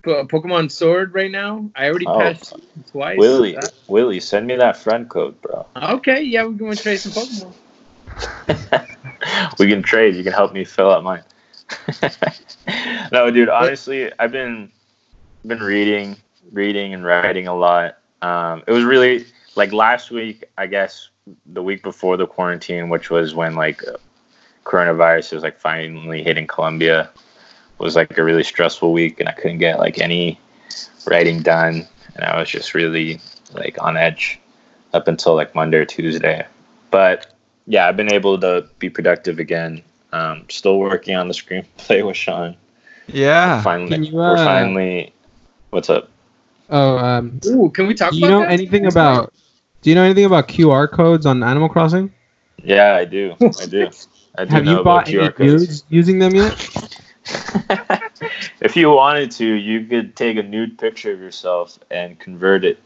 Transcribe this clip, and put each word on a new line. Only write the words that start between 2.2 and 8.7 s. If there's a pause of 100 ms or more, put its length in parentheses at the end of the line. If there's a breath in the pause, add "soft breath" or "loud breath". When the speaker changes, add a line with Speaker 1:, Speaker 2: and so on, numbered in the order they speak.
Speaker 1:
twice.
Speaker 2:
Willie,
Speaker 1:
Uh, (260)
Speaker 2:
Willie,
send
me
that
friend
code,
bro. (100)
Speaker 1:
Okay,
yeah,
we're
gonna
trade
some
Pokemon. (640)
Speaker 2:
<laughs>